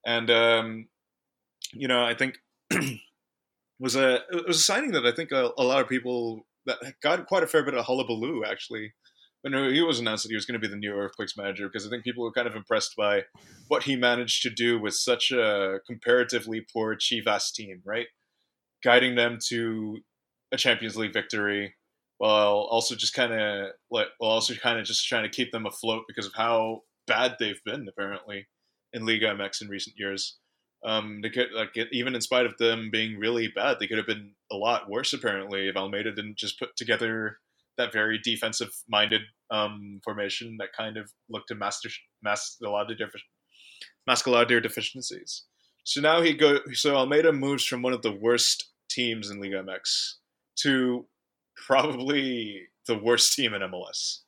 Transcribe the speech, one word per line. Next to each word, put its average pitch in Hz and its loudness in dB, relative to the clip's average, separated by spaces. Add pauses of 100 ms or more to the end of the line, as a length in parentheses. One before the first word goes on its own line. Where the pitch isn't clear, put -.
And, 117 2
um, 113 6 (840)
you 127 -6
know, 123 4
I 117 0
think 131 -2 (320)
<clears throat> - 2 (1000)
was 127 -2
a, 131 6 (160)
it 170 -2
was 170 2
a - 4
signing 240 2
that 131 2
I 120 6
think 160 -6
a, 127 4
a 139 0
lot 131 4
of 120 0
people, 120 -4 (200)
that 127 -4 (220)
got 175 0
quite 190 2
a - 0
fair 156 4
bit 135 -4
of 117 0
hullabaloo, 123 -2
actually, 107 -8 (480)
when 139 -6 (200)
he 151 4
was 151 2
announced 110 -2
that 110 -10
he 113 -2
was 104 -4
gonna 120 -6
be 107 -4
the 101 -8
new 104 -6
Earthquakes 101 -6
manager, 98 -6
because 101 -10
I 104 -12
think 117 -8
people 120 -6
were 113 -6
kind 123 0
of 113 -8
impressed - -2
by 101 2 (440)
what 147 2
he 139 0
managed 120 2
to 123 -2
do 117 2
with 104 -2
such - 2
a 101 2
comparatively 117 2
poor 110 0
Chivas 107 0
team, 95 -14
right? 110 -4 (760)
Guiding 123 8
them 120 2 (100)
to 113 -4 (540)
a 131 -2
Champions 113 2
League 107 -2
victory, 101 -2 (440)
while 104 6
also 113 2
just - -2
kinda, 107 0 (200)
like, 110 0 (100)
while 110 0
also 113 0
kinda 113 0
just - -2
trying 113 0
to 104 -4
keep 120 -4
them 110 -6
afloat 113 -4
because 101 -8
of 98 -14
how 113 0 (240)
bad 123 2
they've 104 -4
been, 117 -8
apparently, 101 -10 (460)
in 113 -8
Liga 110 2
M 101 -4
X 98 -4
in 104 -14
recent 98 -12
years. 98 -8 (480)
Um, 107 -4
they 110 -4
could, 123 0
like, 110 -6
e-, 113 -2
even 127 -2
in 117 -4
spite 127 2
of 107 -6
them 113 2
being 110 -2
really 113 0
bad, 120 0
they 104 -4
could 110 -2
have 101 -4
been 104 -6 (180)
a 101 -6
lot 101 0
worse, 127 -2
apparently, 98 -4
if 95 -4
Almeida 101 -4
didn't 107 -10
just 107 -8
put - -10
together 110 -2 (400)
that 120 -2
very 110 0
defensive-minded, 110 -2 (280)
um, 104 -4
formation 107 -6
that 101 -10
kind 110 -8
of 101 -12 (200)
looked 110 -10
to 117 -8
master, 104 -6 (340)
mask 104 -4
a 107 -6
lot 104 -2
of 110 -8
defi-, 104 -8 (840)
mask 127 2
a 131 2
lot 120 8
of 120 4
their 120 6
deficiencies. - -8 (400)
So - -2
now 160 6
he 165 6
go, 147 6 (160)
so 143 2
Almeida 147 6
moves 139 0
from 123 -4
one 127 0
of 113 -6
the 110 0
worst 117 2 (220)
teams 113 -4
in 101 -12
Liga 98 -6
M 95 -8
X - -4 (380)
to 127 0 (500)
probably 131 0 (200)
the 113 0
worst - 6
team 117 0
in 98 -2
M 92 -4
L 92 -8
S. - -8